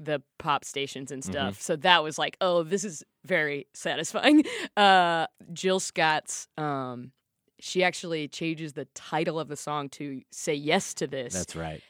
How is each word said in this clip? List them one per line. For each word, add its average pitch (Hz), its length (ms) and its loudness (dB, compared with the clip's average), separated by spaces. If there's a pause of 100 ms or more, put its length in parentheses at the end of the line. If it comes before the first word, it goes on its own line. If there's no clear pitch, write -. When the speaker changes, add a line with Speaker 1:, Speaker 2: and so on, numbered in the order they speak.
Speaker 1:
the 147 200 -4 (160)
pop 147 260 0
stations 139 460 -8
and 135 120 -10
Speaker 2:
Mm-hmm. 190 100 -8
Speaker 1:
stuff. 135 300 -4
So 180 140 -2
that 170 260 6
was 156 160 -6
like, 151 240 -4
"Oh, 175 200 4
this 170 220 -2
is 180 180 -10 (220)
very 147 480 -2
satisfying." 202 720 4 (160)
<laughs> 330 160 -6
Uh, 180 500 6 (260)
Jill 185 280 0
Scott's, - 680 0 (120)
um, 131 540 -6 (480)
she - 220 -2
actually 165 460 -2
changes 160 460 -6
the 143 100 -8 (100)
title 160 460 -2
of 151 80 -6
the 143 80 -8
song 147 320 -4
to 139 320 -10 (100)
Say - 240 -4
Yes 147 400 0
to 170 140 -4
This. 131 240 -8
Speaker 2:
That's 90 240 -4
right. 80 340 -8